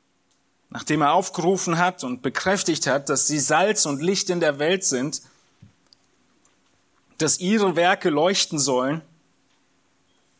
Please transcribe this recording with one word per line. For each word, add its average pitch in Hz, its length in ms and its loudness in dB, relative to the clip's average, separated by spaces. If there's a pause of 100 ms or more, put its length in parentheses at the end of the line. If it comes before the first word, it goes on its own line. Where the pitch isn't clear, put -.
(720)
nachdem 151 320 -2
er 147 100 4
aufgerufen 180 680 0
hat 180 260 0
und 123 180 -8
bekräftigt 170 640 -2
hat, 139 220 0
dass 139 180 0
sie 151 140 0
Salz 170 460 2
und 139 140 -4
Licht 185 300 -2
in 175 100 -2
der 147 180 0
Welt 180 260 0
sind, 135 360 -4 (2000)
dass 156 220 0
ihre 190 360 2
Werke 180 320 2
leuchten 165 500 0
sollen, 135 440 0 (1400)